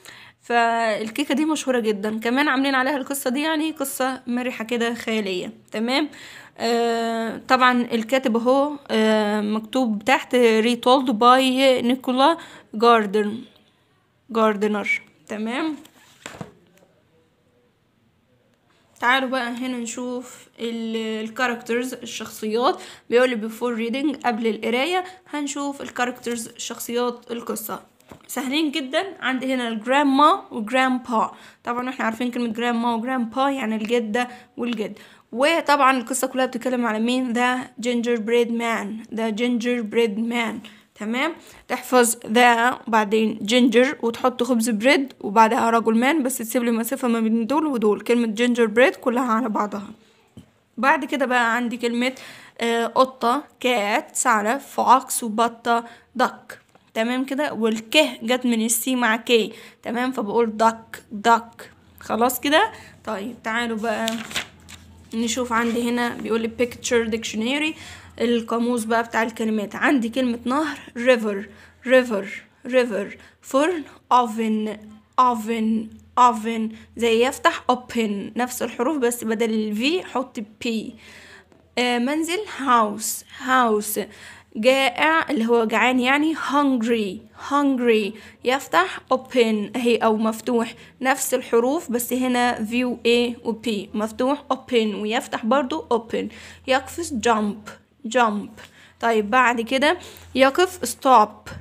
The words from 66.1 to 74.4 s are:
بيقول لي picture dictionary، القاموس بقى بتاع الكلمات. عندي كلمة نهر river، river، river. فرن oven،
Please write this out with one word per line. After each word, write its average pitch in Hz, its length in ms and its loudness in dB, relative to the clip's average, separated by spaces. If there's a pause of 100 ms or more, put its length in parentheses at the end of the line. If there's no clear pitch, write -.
بيقول 220 260 -4
لي 226 80 -4 (120)
picture 233 500 -2
dictionary، 247 640 -4 (440)
القاموس 233 640 0
بقى 226 200 0
بتاع 226 200 -2
الكلمات. 220 520 -4
عندي 220 340 2
كلمة 240 360 -2
نهر 285 320 -2 (200)
river، 220 480 2 (440)
river، 240 360 2 (420)
river. 240 500 0 (240)
فرن 302 420 0 (300)
oven، 220 560 0 (520)